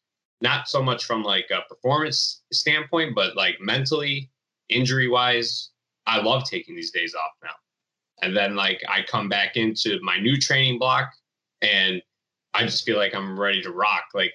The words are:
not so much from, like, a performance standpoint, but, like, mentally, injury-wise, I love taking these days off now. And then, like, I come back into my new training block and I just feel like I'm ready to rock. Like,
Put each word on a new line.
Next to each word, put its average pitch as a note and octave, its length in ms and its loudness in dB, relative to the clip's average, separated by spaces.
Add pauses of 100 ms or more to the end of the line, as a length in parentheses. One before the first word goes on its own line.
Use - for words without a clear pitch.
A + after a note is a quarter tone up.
(420)
not C3+ 260 0
so C#3 140 2
much B2+ 240 0
from, A2 160 0
like, G2 280 0
a F#2 160 -2
performance D3 760 0 (100)
standpoint, D3+ 600 0
but, F#2+ 220 0
like, F#2 220 0
mentally, C3+ 720 -2 (380)
injury-wise, B2 1000 2 (360)
I A2+ 140 2
love C3 240 2
taking F2 320 -8
these E2 140 -10
days E2+ 240 -4
off D#2+ 180 -6 (100)
now. E2 120 -12 (680)
And F#2 140 -2
then, G2+ 180 0
like, F#2+ 340 -2
I G2 140 0
come G#2 280 -4
back G2+ 260 0
into A2 460 0
my F#2 160 -2
new B2 180 2
training C3 420 2
block C3 360 0 (480)
and F#2+ 400 2 (520)
I G#2 100 2
just - 200 -2
feel A2 140 2
like G2 160 2
I'm G2 240 -6
ready G2 240 2
to F2+ 80 -8
rock. F#2 340 0 (100)
Like, F#2 200 0